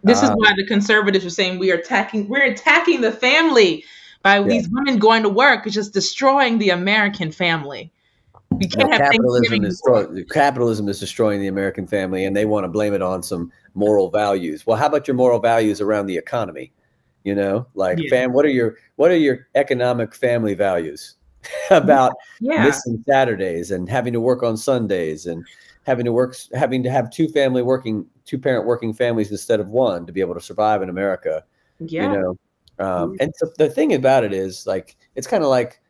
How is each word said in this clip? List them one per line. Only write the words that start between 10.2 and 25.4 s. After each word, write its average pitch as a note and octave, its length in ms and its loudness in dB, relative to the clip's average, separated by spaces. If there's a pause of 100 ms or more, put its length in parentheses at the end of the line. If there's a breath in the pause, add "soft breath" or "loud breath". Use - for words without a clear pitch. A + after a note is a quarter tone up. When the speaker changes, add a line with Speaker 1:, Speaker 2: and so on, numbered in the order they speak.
Speaker 2:
capitalism A#2+ 640 0
is G2 120 -4
destroying G2+ 400 -2
the G2 80 -4
American F#2+ 380 -4
family, F#2+ 380 -2
and G2 120 -4
they G#2+ 100 0
wanna G#2 220 -2
blame G#2 260 -2
it F#2+ 80 -2
on F#2 200 -4
some E2+ 300 -8 (220 soft breath)
moral G2+ 360 2
values. F#2+ 560 -2
Well, A2+ 100 2
how C#3 100 0
about D3 200 0
your C#3 80 -2
moral B2 240 2
values A2 420 2
around G#2 260 0
the F#2 100 -4
economy? D#2+ 560 -8 (500)
You G2 140 -4
know, G2+ 380 -2
like, F#2+ 260 0
Speaker 1:
Yeah. C#3+ 100 -4
Speaker 2:
fam-, B2+ 220 2
what C#3 120 4
are D3+ 60 2
your, A#2+ 240 0 (220 soft breath)
what D#3+ 160 4
are F3 40 2
your C#3 380 0
economic B2 640 0
family A#2 380 0
values F2 600 -4 (280)
<laughs> - 280 -6
about C#3 420 6 (280 loud breath)
Speaker 1:
Yeah. C#4 240 0
Speaker 2:
missing A#2 440 0
Saturdays F#2+ 640 0
and F2+ 160 -6
having B2 240 -2
to A#2 80 0
work B2 240 0
on A2+ 120 0
Sundays F#2+ 680 -2
and E2+ 180 -8 (380 soft breath)